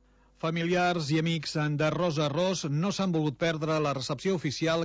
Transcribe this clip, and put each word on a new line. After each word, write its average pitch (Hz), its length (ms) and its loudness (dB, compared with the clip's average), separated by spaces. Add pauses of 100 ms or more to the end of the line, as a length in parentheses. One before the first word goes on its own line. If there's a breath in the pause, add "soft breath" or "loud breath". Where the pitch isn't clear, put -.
(360 soft breath)
Familiars 170 720 0
i 156 80 2
amics 160 360 -2 (260)
de 156 100 4
Rosa 156 380 0
Ros 175 400 0
no 156 240 0
s'han 190 240 0
volgut 151 240 0
perdre 156 400 0
la 147 160 0
recepció 135 400 -2
oficial 160 500 0